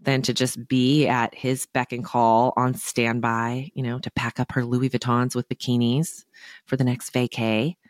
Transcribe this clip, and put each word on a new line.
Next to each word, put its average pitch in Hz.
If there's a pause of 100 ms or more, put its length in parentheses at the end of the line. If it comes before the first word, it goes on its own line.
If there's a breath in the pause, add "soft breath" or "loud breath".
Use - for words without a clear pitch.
than 131
to 123
just 117
be 131
at 120
his 131
beck 127
and 120
call 117
on 127
standby, 117
you 143
know, 123
to -
pack -
up 123
her 123
Louis 123
Vuittons 123
with 123
bikinis 123 (420 loud breath)
for 131
the 131
next 123
vacay. 120 (140 loud breath)